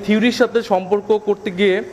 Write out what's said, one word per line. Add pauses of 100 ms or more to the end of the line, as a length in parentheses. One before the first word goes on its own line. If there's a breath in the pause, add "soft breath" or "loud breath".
থিওরির
সাথে
সম্পর্ক
করতে
গিয়ে (100)